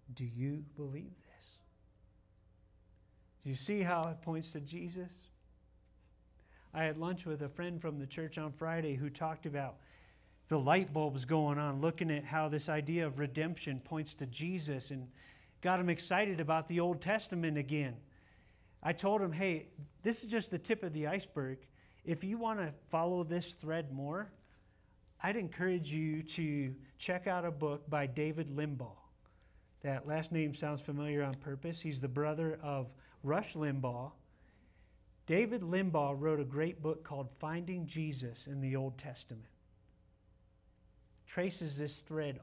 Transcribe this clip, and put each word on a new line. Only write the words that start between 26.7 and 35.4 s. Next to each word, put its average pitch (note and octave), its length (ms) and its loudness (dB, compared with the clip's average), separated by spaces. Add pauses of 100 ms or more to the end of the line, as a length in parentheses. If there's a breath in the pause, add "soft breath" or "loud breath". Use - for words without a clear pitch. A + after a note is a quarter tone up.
check F3+ 300 -2
out F3+ 180 2
a E3+ 60 0
book D3 400 -2
by D3 160 2
David D3+ 420 0
Limbaugh." C#3+ 480 -4 (840 soft breath)
That C3+ 260 -2
last D#3 260 0
name D#3 220 2
sounds D3 260 -2
familiar D3 420 0
on C3+ 120 0
purpose. C#3 480 -6
He's C#3+ 180 -2
the C#3 80 0
brother D3+ 540 2
of C#3 320 -2 (280 loud breath)
Rush E3 320 2
Limbaugh. C#3 580 0 (1120 soft breath)
David G#3+ 340 4